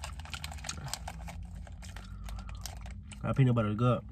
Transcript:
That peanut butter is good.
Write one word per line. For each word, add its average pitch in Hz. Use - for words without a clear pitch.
That 113
peanut 127
butter 113
is 107
good. 117